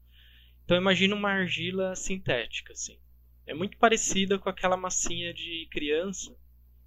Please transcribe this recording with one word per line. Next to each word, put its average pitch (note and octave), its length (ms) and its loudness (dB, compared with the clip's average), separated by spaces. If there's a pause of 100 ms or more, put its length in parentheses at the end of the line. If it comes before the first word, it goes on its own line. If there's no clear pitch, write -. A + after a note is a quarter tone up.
(640)
Então, F3 120 6
imagina F#3+ 380 4
uma G3+ 160 0
argila F#3 640 0
sintética, D#3 760 -4
assim. - 260 -10 (480)
É - 80 -10
muito F#3 240 -6
parecida G3 600 4
com G3 100 -4
aquela F#3 280 2
massinha F3 580 -4
de E3 360 -8
criança, D#3+ 640 -2 (520)